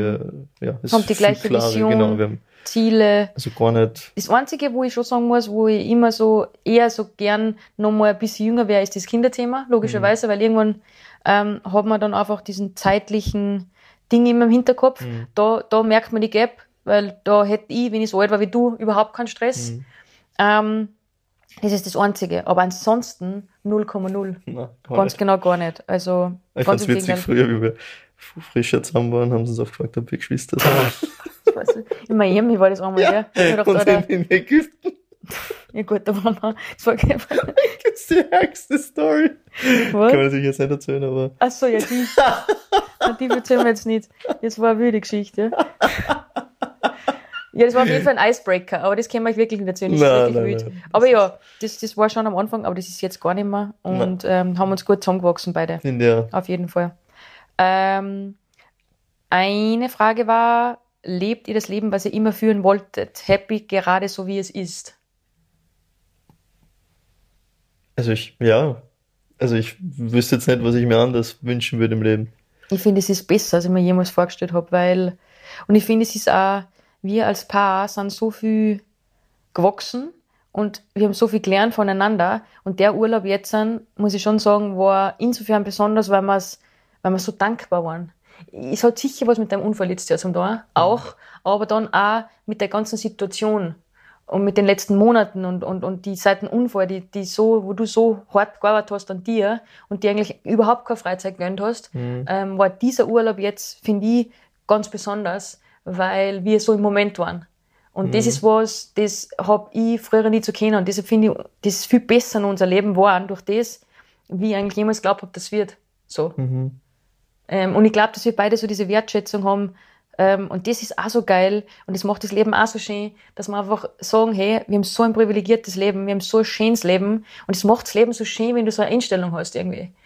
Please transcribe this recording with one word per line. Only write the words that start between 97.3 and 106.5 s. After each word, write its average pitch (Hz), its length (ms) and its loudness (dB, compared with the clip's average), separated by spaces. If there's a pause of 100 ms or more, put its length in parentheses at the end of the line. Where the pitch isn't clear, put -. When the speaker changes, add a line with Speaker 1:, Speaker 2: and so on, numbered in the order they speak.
Speaker 2:
wo 196 100 -8
du 220 120 -4
so 220 360 0 (100)
hart 202 280 0
gearbeitet 208 320 0
hast 196 180 -8
an 185 120 -10
dir 226 380 0 (280)
und 202 140 -8
dir 202 80 2
eigentlich 208 340 -4
überhaupt 233 420 2
keine 233 100 -4
Freizeit 185 420 -8
gegönnt 190 220 -6
hast, 226 340 -6
Speaker 1:
Mhm. 123 340 -8
Speaker 2:
ähm, 190 300 -4
war 190 120 4
dieser 240 380 0
Urlaub 220 300 0
jetzt, - 460 -8
finde 208 220 -2
ich, 240 240 2 (360)
ganz 214 220 2
besonders, 202 720 -8 (240)
weil 190 600 -2
wir 214 160 2